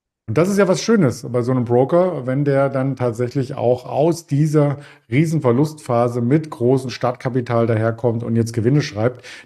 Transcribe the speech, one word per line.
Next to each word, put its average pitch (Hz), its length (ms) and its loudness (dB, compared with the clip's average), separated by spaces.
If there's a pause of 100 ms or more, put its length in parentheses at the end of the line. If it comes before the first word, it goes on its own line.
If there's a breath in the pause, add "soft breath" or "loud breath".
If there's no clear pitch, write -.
(280)
Und 110 80 -2
das 175 140 2
ist 196 80 0
ja 196 100 4
was 185 140 0
Schönes 170 440 2
bei 123 140 -2
so 120 120 -2
einem 127 120 0
Broker, 135 640 2
wenn 131 180 0
der 139 240 2
dann 135 280 -4
tatsächlich 123 580 -4
auch 120 320 0
aus 156 400 -2
dieser 147 500 0 (340 loud breath)
Riesenverlustphase 127 1120 0
mit 147 300 0
großem 127 400 0
Startkapital 120 760 -2
daherkommt 113 560 -2
und 117 140 -2
jetzt 113 160 0
Gewinne 120 300 2
schreibt. 107 420 -4 (220 loud breath)